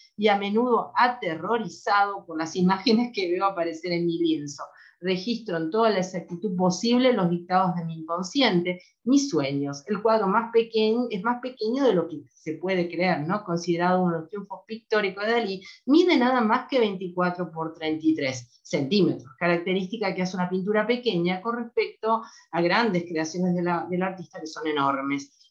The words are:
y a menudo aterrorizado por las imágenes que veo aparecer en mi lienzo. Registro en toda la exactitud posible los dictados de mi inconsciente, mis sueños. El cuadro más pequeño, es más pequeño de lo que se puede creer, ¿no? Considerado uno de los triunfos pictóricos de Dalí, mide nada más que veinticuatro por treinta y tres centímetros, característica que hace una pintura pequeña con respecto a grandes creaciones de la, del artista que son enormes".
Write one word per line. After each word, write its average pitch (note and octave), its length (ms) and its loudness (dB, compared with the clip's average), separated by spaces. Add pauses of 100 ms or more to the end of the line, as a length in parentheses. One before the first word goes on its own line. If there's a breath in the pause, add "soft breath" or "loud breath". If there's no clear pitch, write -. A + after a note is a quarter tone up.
(180 loud breath)
y G#3 100 2
a G3+ 100 4
menudo G#3 600 0
aterrorizado G3+ 1300 0
por D#3+ 120 -10
las D#3+ 200 -6
imágenes A3 560 2
que F#3 180 -2
veo F#3+ 140 0
aparecer F3 480 -2
en E3+ 120 0
mi E3+ 140 0
lienzo. D3+ 440 -2 (360 loud breath)
Registro F#3 580 -2
en D#3+ 120 -2
toda A3 200 4
la G3 80 2
exactitud F3+ 580 -4
posible A#3 560 2
los F#3+ 180 2
dictados F3+ 460 0
de E3+ 80 -4
mi E3 120 -6
inconsciente, F3+ 840 0 (240 loud breath)
mis C#4 260 2
sueños. C#3+ 580 -2
El G#3 140 -2
cuadro A3 260 4
más A3 260 2
pequeño, A3+ 560 2
es G3 140 -4
más A#3+ 180 -2
pequeño B3+ 420 -2
de A#3 100 6
lo E3+ 140 2
que D3+ 140 -12 (120)
se - 200 -8
puede F3+ 340 -2
creer, F3 400 0
¿no? G#3 160 -2
Considerado F3 580 0
uno F3+ 120 2
de E3 80 -2
los - 80 -14
triunfos G3 360 -12
pictóricos G#3 600 -2
de A3 80 0
Dalí, G3 280 -2 (260 loud breath)
mide E4 280 6
nada B3 240 4
más A3+ 300 2
que C4+ 100 2
veinticuatro F3+ 720 -2
por D#3+ 220 -6
treinta D#3 320 -4
y D#3 100 4
tres - 480 -6
centímetros, D#3 640 0 (100)
característica F#3 800 -2
que F3+ 60 -2
hace F#3 160 -4
una F3+ 120 -2
pintura G#3 380 0
pequeña F#3 540 0
con A#3 160 -4
respecto A3+ 640 -2 (300 loud breath)
a E3+ 100 -2
grandes F3+ 420 2
creaciones F3 520 -2
de F3 60 -2
la, E3+ 280 -2
del F3+ 140 -2
artista F3+ 360 -8
que D#3+ 80 -12
son D#3 200 -10
enormes". C#3 840 -2